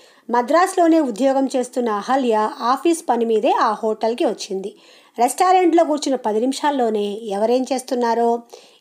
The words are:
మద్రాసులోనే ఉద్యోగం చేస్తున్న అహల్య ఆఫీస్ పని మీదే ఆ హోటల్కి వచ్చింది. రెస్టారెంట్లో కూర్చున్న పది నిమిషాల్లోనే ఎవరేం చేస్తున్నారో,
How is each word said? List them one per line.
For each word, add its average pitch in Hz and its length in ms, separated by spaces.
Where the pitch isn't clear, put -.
మద్రాసులోనే 320 680
ఉద్యోగం 269 560
చేస్తున్న 247 320
అహల్య 220 600
ఆఫీస్ 277 480
పని 240 160
మీదే 226 260
ఆ 320 220
హోటల్కి 220 520
వచ్చింది. 196 520
రెస్టారెంట్లో 339 680
కూర్చున్న 285 320
పది 220 240
నిమిషాల్లోనే 226 840
ఎవరేం 226 500
చేస్తున్నారో, 233 720